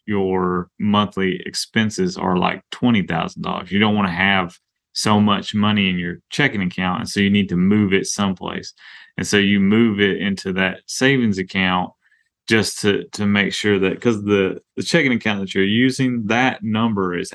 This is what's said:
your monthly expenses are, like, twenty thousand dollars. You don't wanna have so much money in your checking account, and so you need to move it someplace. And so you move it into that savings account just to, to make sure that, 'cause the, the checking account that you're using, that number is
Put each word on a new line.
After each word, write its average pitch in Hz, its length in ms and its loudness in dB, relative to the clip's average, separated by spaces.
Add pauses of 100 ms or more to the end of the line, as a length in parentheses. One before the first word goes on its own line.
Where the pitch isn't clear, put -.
your 92 640 -2 (100)
monthly 98 680 0
expenses 95 720 -2
are, 90 200 0
like, 85 320 -2
twenty 117 320 2
thousand 85 400 -4
dollars. 87 300 -8
You 101 80 0
don't 107 160 2
wanna 98 160 0
have 92 440 0 (380)
so 107 260 2
much 104 360 0
money 104 340 2
in 90 80 -2
your 87 200 -6 (120)
checking 117 320 0
account, 90 380 -2
and 90 100 -8
so 104 100 -4
you 101 120 2
need 101 180 2
to 90 60 -2
move 98 380 2
it 92 120 2
someplace. 92 680 -4 (440)
And 95 80 -4
so 104 120 0
you 101 220 4
move 104 400 4
it 98 180 2
into 95 360 -4
that 92 320 -2
savings 123 540 0
account 92 540 -2 (540)
just 110 340 2
to, 101 280 0
to 104 180 -4
make 101 260 0
sure 104 240 0
that, 95 240 0
'cause 110 220 0
the, 98 360 2 (160)
the - 60 -6
checking 139 300 0
account 107 280 -2
that 95 140 -8
you're 95 100 2
using, 123 640 0
that 120 380 0
number 107 520 0
is 90 200 -6